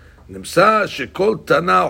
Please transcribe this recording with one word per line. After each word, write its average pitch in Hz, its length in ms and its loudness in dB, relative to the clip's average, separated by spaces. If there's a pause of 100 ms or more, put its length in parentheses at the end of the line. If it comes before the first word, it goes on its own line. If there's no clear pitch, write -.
(280)
נמצא 185 580 0
שכל 185 580 -4
תנא 175 440 2